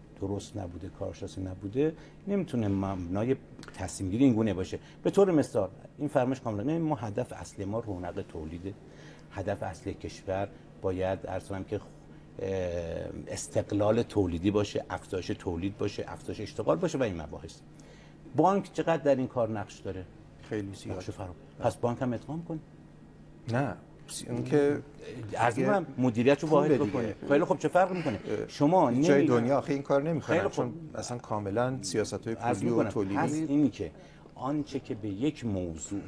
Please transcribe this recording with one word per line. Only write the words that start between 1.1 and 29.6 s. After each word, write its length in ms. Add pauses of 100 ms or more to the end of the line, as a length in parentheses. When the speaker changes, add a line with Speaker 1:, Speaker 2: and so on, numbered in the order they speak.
Speaker 1:
نبوده، 540 (320)
نمی‌تونه 420
مبنای 680 (380)
تصمیم 360
گیری 140
این 100
گونه 200
باشه. 240 (240)
به 80
طور 200
مثال، 380 (300)
این 100
فرمایش 320
کاملاً، 380
ما 160
هدف 380
اصلی 320
ما 140
رونق 500
تولیده. 460 (580)
هدف 300
اصلی 320
کشور 540 (340)
باید، 440
عرض 220
کنم 160
که، 160 (580)
اه، 100 (800)
استقلال 720
تولیدی 480
باشه، 400
افزایش 360
تولید 520
باشه، 300
افزایش 320
اشتغال 360
باشه 220
و 40
این 180
مباحث. 340 (840)
بانک 360
چقدر 300
در 120
این 120
کار 220
نقش 300
داره؟ 260 (440)
Speaker 2:
خیلی 260
زیاد. 220
Speaker 1:
نقش 140
فرا-، 540
پس 120
بانک 260
هم 100
ادغام 320
کنه. 140 (920)
Speaker 2:
نه. 220 (340)
سی-، 220
اون 140
که 340 (580)
Speaker 1:
عرض 180
Speaker 2:
دیگه 140
Speaker 1:
می‌کنم 180 (120)
مدیریت 440
رو 60
Speaker 2:
پول 100
Speaker 1:
واحد 140
Speaker 2:
دیگه. 120
Speaker 1:
بکنه. 300 (140)
خیلی 160
خب، 140
چه 100
فرقی 260
می‌کنه؟ 340
Speaker 2:
اه، 200
Speaker 1:
شما 400
Speaker 2:
هیچ 180
جای 120
Speaker 1:
نمی‌دونم. 220
Speaker 2:
دنیا 180
آخه 140